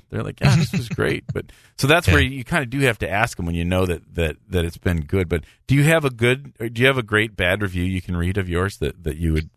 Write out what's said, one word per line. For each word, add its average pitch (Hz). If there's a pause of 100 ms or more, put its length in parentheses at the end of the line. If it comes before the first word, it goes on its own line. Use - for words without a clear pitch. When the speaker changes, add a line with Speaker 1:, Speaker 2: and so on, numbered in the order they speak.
Speaker 1:
They're 107
like, 104
"Yeah, 139
this 160
was 123
great." -
Speaker 2:
<laughs> -
Speaker 1:
But - (300)
so -
that's 165
Speaker 2:
Yeah. 175
Speaker 1:
where 143
you 131
kinda 160
do 127
have 127
to 98
ask 107
them 87
when 85
you 85
know 92
that, 85
that, 80 (100)
that 90
it's 85
been 85
good. 90
But 82 (240)
do 135
you 143
have 160
a 135
good, 123
or 120
do 117
you 131
have 135
a 123
great 107
bad 95
review 90
you 92
can 90
read 87
of 95
yours 90
that, 80
that 76
you 80
would, 78